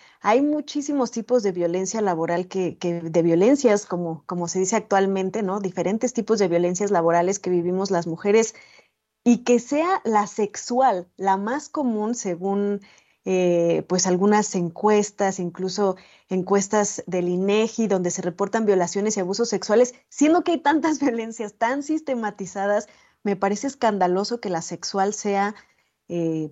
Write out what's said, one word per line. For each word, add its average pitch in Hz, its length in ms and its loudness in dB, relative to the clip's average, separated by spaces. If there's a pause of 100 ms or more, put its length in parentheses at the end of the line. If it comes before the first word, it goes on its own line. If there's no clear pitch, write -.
(220)
hay 226 200 4
muchísimos 294 720 -2
tipos 226 320 0
de 196 80 0
violencia 180 480 -2
laboral, 175 480 -2
que, 185 300 -4
que, 175 160 -2
de 165 280 0
violencias, 208 640 4
como, 170 400 -6
como 175 220 -6
se 185 100 -4
dice 185 160 0
actualmente, 196 720 0
¿no? 190 160 -4
Diferentes 190 520 -2
tipos 214 280 0
de 190 80 2
violencias 175 420 0
laborales 175 480 2
que - 120 -6
vivimos 180 420 0
las 170 160 -2
mujeres, 208 480 0 (680)
y 240 220 4
que 240 160 4
sea 311 440 0
la 214 220 2
sexual, 220 800 0 (100)
la 190 200 0
más 226 320 -4
común 233 480 -2
según, 202 640 -2 (440)
eh, 175 640 2
pues 185 200 0
algunas 208 480 2
encuestas, 196 840 0
incluso 185 560 -2 (340)
encuestas 196 800 0
del 175 220 -2
inegi, 208 580 0
donde 185 240 0
se 185 100 -8
reportan 196 460 -2
violaciones 196 500 2
y 202 40 -2
abusos 196 280 -2
sexuales, 214 460 2 (140)
siendo 320 340 4
que 359 80 -2
hay 330 80 0
tantas 302 400 0
<laughs> - 0 -
violencias 226 560 -4
tan 269 300 -2
sistematizadas, 208 1040 -2 (380)
me 202 100 0
parece 202 320 -2
escandaloso 202 680 0
que 208 120 -6
la 170 100 -4
sexual 196 540 -4
sea, 202 400 -2 (540)
eh, 160 440 -4